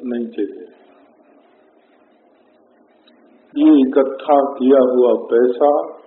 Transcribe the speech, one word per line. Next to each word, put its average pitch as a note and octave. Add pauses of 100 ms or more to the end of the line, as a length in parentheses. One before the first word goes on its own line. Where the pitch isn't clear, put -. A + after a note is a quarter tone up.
नहीं A#2+
चाहिए। - (2750)
ये D3
इकट्ठा C3+ (160)
किया C3 (100)
हुआ B2 (180)
पैसा B2+ (340)